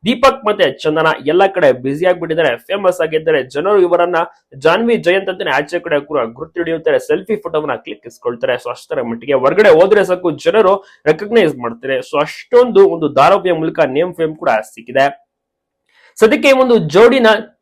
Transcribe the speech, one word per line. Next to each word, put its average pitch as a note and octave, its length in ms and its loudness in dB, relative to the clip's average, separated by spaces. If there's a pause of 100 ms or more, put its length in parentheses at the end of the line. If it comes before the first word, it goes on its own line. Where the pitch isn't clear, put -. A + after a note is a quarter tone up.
ದೀಪಕ್ A#3+ 400 0
ಮತ್ತೆ G3+ 180 0 (180)
ಚಂದನ D#3+ 260 0 (180)
ಎಲ್ಲ F3 220 2
ಕಡೆ F3+ 240 2
ಬ್ಯುಸಿ C3+ 340 -4
ಆಗಿಬಿಟ್ಟಿದ್ದಾರೆ, E3+ 520 -2
ಫೇಮಸ್ F3+ 440 -4
ಆಗಿದ್ದಾರೆ. D#3 420 -2
ಜನರು E3 380 -2
ಇವರನ್ನ F3 340 0 (420)
ಜಾನ್ವಿ G3 380 0
ಜಯಂತ್ F#3+ 340 -2
ಅಂತಾನೆ F3+ 220 -6
ಆಚೆ D3+ 280 -4
ಕಡೆ D3+ 200 -4
ಕೂಡ C#3+ 200 -6
ಗುರ್ತು B2 400 -8
ಹಿಡಿಯುತ್ತಾರೆ, D#3+ 400 -2
ಸೆಲ್ಫಿ F#3+ 360 -4
ಫೋಟೋವನ್ನ D#3 400 -6
ಕ್ಲಿಕ್ - 320 -16
ಇಸ್ಕೊಳ್ತಾರೆ. B2 460 -6
So A#2+ 160 -8
ಅಷ್ಟರ C3+ 320 -8
ಮಟ್ಟಿಗೆ A#2 320 -6
ಹೊರಗಡೆ D#3+ 360 2
ಹೋದ್ರೆ F#3+ 360 4
ಸಾಕು F3+ 260 -4
ಜನರು F#3 420 0 (320)
ರೆಕಗ್ನೈಸ್ E3+ 520 0
ಮಾಡ್ತಾರೆ. A#2+ 420 -6
So C#3+ 220 -4
ಅಷ್ಟೊಂದು G3 680 2
ಒಂದು D#3+ 240 -4
ಧಾರಾವಾಹಿಯ F3 400 2
ಮೂಲಕ D#3+ 260 -4
ನೇಮ್ D#3 340 -2
ಫೇಮ್ D#3+ 220 -4
ಕೂಡ D3 140 -4 (260)
ಸಿಕ್ಕಿದೆ. B2+ 300 -2 (1160)
ಸದ್ಯಕ್ಕೆ A#3 300 2
ಈ - 20 6
ಒಂದು B3+ 260 2
ಜೋಡಿನ A3 500 4 (340)